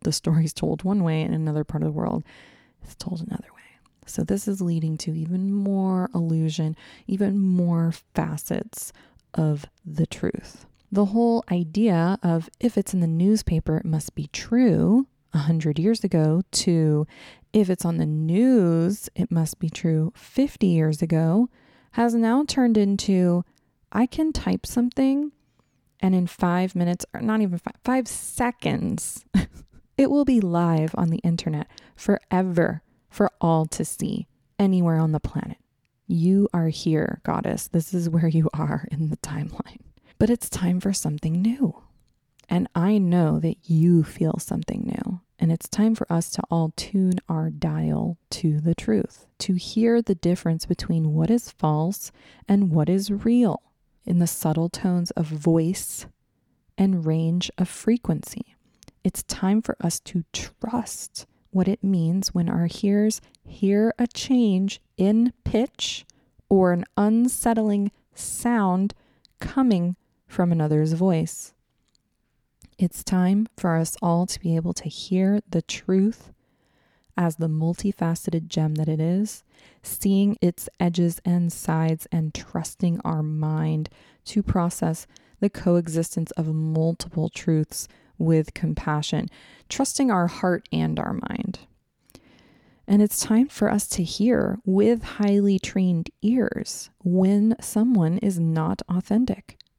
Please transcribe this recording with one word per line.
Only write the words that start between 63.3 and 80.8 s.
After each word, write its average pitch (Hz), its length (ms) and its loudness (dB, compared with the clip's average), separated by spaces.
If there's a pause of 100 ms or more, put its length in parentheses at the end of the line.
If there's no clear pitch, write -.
hear 202 540 0
a 240 100 0
change 202 720 0 (180)
in 220 360 4 (100)
pitch - 640 -4 (420)
or 185 240 4
an 175 140 0 (100)
unsettling 214 960 2 (220)
sound 202 800 0 (460)
coming 185 560 0 (320)
from 175 240 0
another's 156 420 2
voice. 165 600 -2 (1200)
It's - 280 -2
time 190 500 2
for 170 220 0
us 165 240 -2
all 170 240 2
to - 140 -8
be 165 180 0
able 170 160 -2
to - 160 -8
hear 190 580 0
the 165 140 -2
truth - 720 -2 (840)
as 170 200 0
the 160 100 -2
multifaceted 165 1000 -2
gem 156 280 0
that 156 140 -2
it 156 100 0
is, 180 460 -2 (360)
seeing 196 600 0
its - 260 -2 (100)
edges 175 460 0